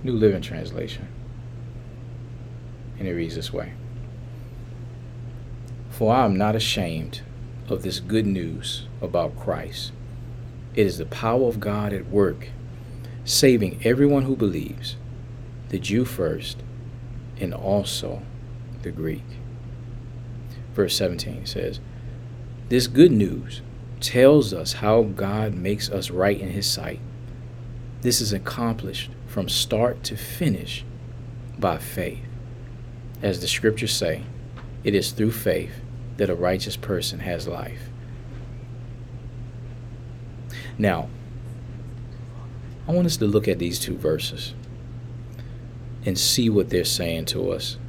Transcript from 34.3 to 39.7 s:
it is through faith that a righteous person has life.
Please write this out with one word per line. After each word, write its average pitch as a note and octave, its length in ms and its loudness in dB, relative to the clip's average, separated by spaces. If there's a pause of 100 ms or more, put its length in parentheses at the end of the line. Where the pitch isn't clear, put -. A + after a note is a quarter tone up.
it G#2 100 4
is F#2 180 2
through A2 180 2
faith - 420 0 (460)
that G2+ 100 4
a F#2 60 2
righteous F2+ 420 2
person F2 440 -2
has F2 280 -2
life. - 400 -6 (3000)